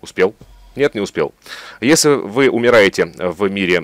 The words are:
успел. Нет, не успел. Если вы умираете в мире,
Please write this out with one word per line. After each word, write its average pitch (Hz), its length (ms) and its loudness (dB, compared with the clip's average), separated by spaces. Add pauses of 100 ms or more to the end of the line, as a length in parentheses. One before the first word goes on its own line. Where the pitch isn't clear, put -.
успел. 95 320 -2 (420)
Нет, 139 180 -2
не 110 60 -6
успел. 82 320 -4 (480)
Если 151 300 2
вы 127 400 0
умираете 110 560 2
в 87 420 -4
мире, 92 360 -2